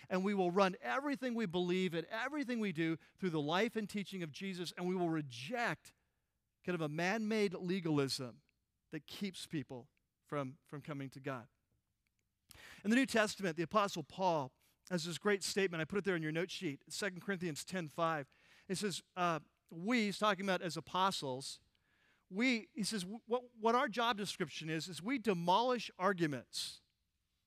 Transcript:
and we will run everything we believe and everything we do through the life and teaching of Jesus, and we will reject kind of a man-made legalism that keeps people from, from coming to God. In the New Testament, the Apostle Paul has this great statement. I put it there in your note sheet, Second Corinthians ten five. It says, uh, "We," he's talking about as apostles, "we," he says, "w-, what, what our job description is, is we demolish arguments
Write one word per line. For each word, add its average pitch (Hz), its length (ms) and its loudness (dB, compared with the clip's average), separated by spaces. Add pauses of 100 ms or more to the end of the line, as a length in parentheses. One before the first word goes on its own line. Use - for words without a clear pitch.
(100)
and 185 120 2
we 202 120 2
will 180 160 4
run 190 320 4
everything 254 520 -2
we 226 120 0
believe 180 480 2
and 165 140 -2
everything 247 520 -2
we 202 100 0
do 165 280 0 (200)
through 185 120 0
the 156 100 0
life 180 360 2
and 208 120 -4
teaching 190 340 -6
of 151 80 -6
Jesus, 180 460 -6
and 180 100 -2
we 185 80 2
will 175 140 2
reject 160 840 -2 (680)
kind 180 100 0
of 165 80 0
a 151 60 0
man-made 202 640 0
legalism 151 880 0 (500)
that 156 140 -8
keeps - 400 -8
people 131 420 -6 (380)
from, 143 400 -4
from 143 160 -12
coming 139 280 -6
to - 80 -16
God. 131 300 -6 (1400)
In 202 60 0
the 233 60 6
New 269 100 6
Testament, 196 500 0
the 170 60 -2
Apostle 196 420 2
Paul 160 480 0 (380)
has 170 160 -2
this 165 100 -6
great 202 260 2
statement. 185 380 0
I 156 60 0
put 202 120 -2
it 165 60 -2
there 185 120 2
in 160 60 0
your 156 80 -2
note 165 200 -2
sheet, 147 400 -6
Second 190 320 -4
Corinthians 175 420 -4
ten 175 240 -6
five. 160 400 0 (400)
It 185 80 -2
says, 190 260 -2 (140)
uh, 170 240 2 (300)
"We," 214 340 2
he's 196 140 0
talking 196 260 2
about 190 160 2
as 165 160 -4
apostles, 156 800 0 (720)
"we," 226 460 2
he 220 80 -2
says, 190 200 -2
"w-, 208 240 -8
what, 247 180 0 (160)
what 226 160 4
our 277 100 4
job 233 300 0
description 165 520 -4
is, 160 200 -2
is 165 120 -10
we 240 160 0
demolish 208 800 4
arguments 170 840 0 (680)